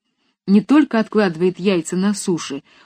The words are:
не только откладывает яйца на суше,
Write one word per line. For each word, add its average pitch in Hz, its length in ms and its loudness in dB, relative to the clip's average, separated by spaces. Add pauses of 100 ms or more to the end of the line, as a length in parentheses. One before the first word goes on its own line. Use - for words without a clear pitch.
(480)
не 196 140 4
только 262 380 2
откладывает 185 600 -2
яйца 180 360 -2
на 196 180 0
суше, 156 500 -6 (220)